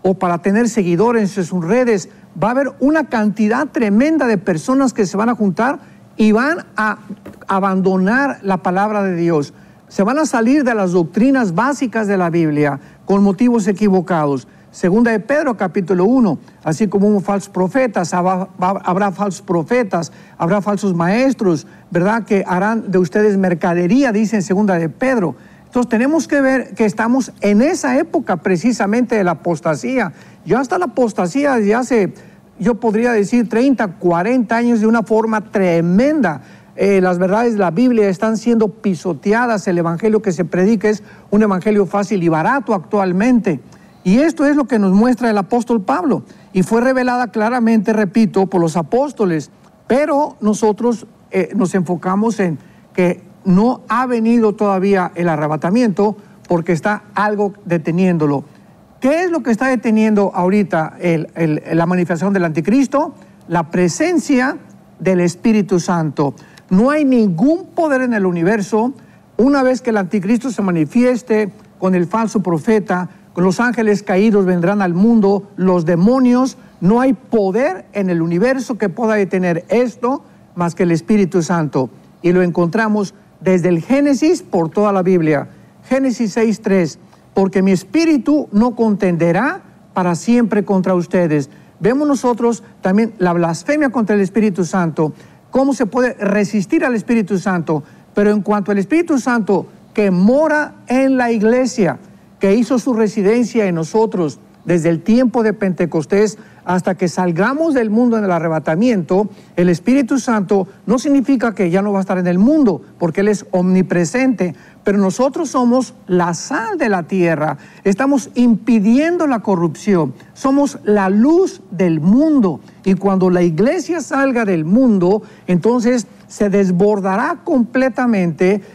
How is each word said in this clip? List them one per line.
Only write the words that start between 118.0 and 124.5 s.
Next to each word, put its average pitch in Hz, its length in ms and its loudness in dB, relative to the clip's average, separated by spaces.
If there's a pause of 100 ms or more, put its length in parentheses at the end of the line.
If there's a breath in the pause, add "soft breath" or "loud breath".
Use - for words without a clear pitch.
impidiendo 247 920 2
la 254 100 0
corrupción, 175 720 -2 (220 loud breath)
somos 277 480 -2
la 208 260 2
luz 285 640 2
del 170 300 0
mundo, 214 600 2 (240 loud breath)
y 190 100 2
cuando 190 360 2
la 180 120 2
iglesia 269 580 0
salga 269 440 -2
del 180 200 -2